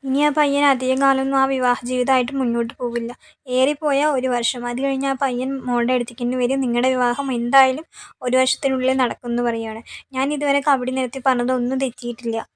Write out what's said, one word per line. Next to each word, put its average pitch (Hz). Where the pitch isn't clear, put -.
ഇനി 269
ആ 294
പയ്യൻ 285
അധികം 262
കാലമൊന്നും 269
ആ 269
വിവാഹ 254
ജീവിതമായിട്ട് 254
മുന്നോട്ട് 233
പോവില്ല. 233
ഏറിപ്പോയാൽ 277
ഒരു 254
വർഷം. 240
അത് 240
കഴിഞ്ഞ് 269
ആ 269
പയ്യൻ 262
മോളുടെ 247
അടുത്തേക്ക് 240
തന്നെ 247
വരും. 254
നിങ്ങളുടെ 247
വിവാഹം 254
എന്തായാലും 262
ഒരു 254
വർഷത്തിനുള്ളിൽ 262
നടക്കുമെന്ന് 240
പറയുകയാണ്. 226
ഞാൻ 277
ഇതുവരെ 285
കബഡി 254
നിരത്തി 262
പറഞ്ഞതൊന്നും 254
തെറ്റിയിട്ടില്ല. 240